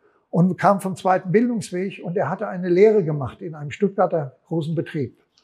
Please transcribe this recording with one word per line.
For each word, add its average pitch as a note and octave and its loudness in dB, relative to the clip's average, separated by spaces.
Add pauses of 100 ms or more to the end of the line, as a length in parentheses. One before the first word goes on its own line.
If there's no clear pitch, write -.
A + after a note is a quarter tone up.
(300)
und F3 2
kam F#3+ 4
vom F#3+ -6
zweiten F#3 0
Bildungsweg G3+ -2
und F3+ -8
er D3 -2
hatte F#3+ -6
eine F#3 -6
Lehre G3+ 6
gemacht D3 -4
in E3 -10
einem D3 -12
Stuttgarter F3 -2 (100)
großen D#3+ -2
Betrieb. D#3+ -6 (240)